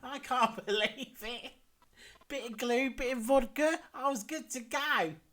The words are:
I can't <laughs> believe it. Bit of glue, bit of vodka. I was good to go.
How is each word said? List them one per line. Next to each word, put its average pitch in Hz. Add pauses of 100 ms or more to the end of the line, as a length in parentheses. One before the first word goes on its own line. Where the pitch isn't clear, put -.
I 269
can't 233
<laughs> -
believe 214
it. 233 (760)
Bit 247
of 214
glue, 247
bit 262
of 233
vodka. 277 (160)
I 269
was 269
good 302
to 254
go. 247 (180)